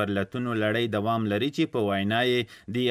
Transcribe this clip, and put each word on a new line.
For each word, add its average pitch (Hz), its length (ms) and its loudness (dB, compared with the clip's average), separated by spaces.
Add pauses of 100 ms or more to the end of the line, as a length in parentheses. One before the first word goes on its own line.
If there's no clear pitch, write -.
پرلتونو 107 600 -2
لړۍ 110 340 0
دوام 110 380 0
لري 127 160 0
چې 156 260 -2
په 110 140 2
وینا 101 400 2
یې 117 480 -4
د 123 120 2